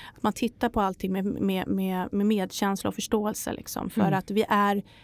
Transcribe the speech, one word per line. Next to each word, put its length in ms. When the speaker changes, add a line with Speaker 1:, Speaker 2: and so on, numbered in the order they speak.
Speaker 1:
att 60
man 100
tittar 360
på 120
allting 320
med, 120
med, 440
med, 440
med 140
medkänsla 600
och 60
förståelse, 580
liksom. 380
För 100
Speaker 2:
Mm. 180
Speaker 1:
att 120
vi 180
är, 340